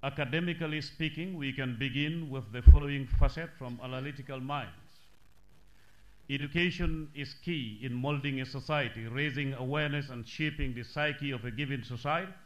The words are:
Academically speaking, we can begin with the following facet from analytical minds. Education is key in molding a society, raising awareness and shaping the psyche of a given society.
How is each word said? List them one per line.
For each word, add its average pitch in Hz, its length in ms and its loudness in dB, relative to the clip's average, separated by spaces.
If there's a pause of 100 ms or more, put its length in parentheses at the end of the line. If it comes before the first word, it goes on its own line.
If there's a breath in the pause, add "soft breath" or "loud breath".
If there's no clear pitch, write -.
Academically 156 760 -2
speaking, 160 560 -6
we 139 140 -4
can 131 280 -4
begin 147 500 -2
with 127 220 -8
the 123 120 -8
following 143 440 12 (120)
facet 156 380 4
from 123 260 -10
analytical 135 560 -8
minds. 131 320 -6 (1600 soft breath)
Education 160 840 0
is 143 280 -8
key 120 380 -4
in 127 120 -4
molding 139 480 -2
a 131 40 -4
society, 127 640 -4
raising 135 460 -4
awareness 143 560 -2
and 120 180 -10
shaping 147 460 -2
the 120 100 -8
psyche 143 480 -4
of 120 140 -6
a 123 60 -6
given 131 320 -4
society. 147 480 -4 (140)